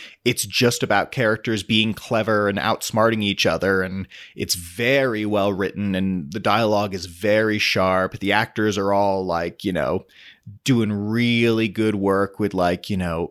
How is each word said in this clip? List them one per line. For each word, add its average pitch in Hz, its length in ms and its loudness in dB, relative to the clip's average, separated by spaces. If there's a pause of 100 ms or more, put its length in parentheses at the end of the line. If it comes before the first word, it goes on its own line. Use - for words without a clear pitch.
(240)
it's 120 220 0
just 120 380 0
about 101 260 2
characters 110 540 -2
being 110 280 2
clever 107 560 0
and 98 100 -2
outsmarting 107 640 0
each 98 220 0
other. 92 380 2
And 95 240 -6 (300)
it's - 180 -4
very 117 720 0
well 101 260 2
written 98 440 -2
and 92 360 -2
the 107 80 -8
dialogue 104 540 0
is 90 120 -8
very 107 520 2
sharp. 92 600 0
The 98 120 0
actors 107 460 0
are 98 140 0
all, 98 340 2
like, 85 380 -4
you 98 80 -2
know, 80 340 -2 (580)
doing 113 280 2
really 113 760 2
good 107 260 0
work 98 460 0
with, 101 120 0
like, 92 380 0
you 101 60 -2
know, 87 340 -4